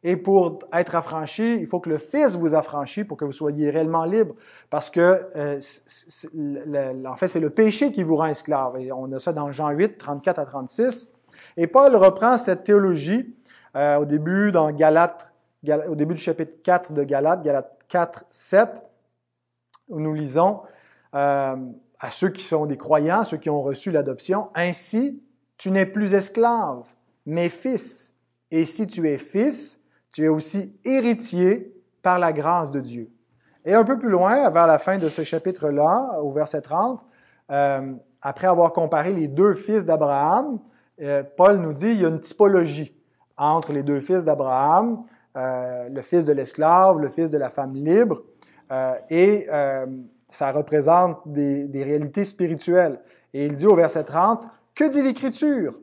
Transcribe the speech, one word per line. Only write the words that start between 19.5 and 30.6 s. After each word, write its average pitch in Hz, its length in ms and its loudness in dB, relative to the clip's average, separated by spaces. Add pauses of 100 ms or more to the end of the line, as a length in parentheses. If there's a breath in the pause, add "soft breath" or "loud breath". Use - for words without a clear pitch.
où 156 120 -8
nous 156 140 -2
lisons, 156 480 0 (520 loud breath)
euh, 139 420 0 (440)
à 131 100 -12
ceux - 180 -2
qui 190 140 -8
sont 151 240 -2
des 143 100 -4
croyants, 156 480 0
ceux 160 140 -8
qui 156 120 -4
ont 147 100 -2
reçu 139 300 -6
l'adoption, « 160 640 -4
Ainsi, 180 680 -4 (340)
tu - 140 -8
n'es 190 160 2
plus 202 280 -2
esclave, 196 680 0 (420)
mais 170 220 -2
fils. - 680 -8 (360)
Et 160 140 2
si 190 220 -6
tu 165 220 -4
es 143 100 -2
fils, 226 640 -4 (320)
tu 151 120 -4
es 156 40 4
aussi 156 440 -4 (120)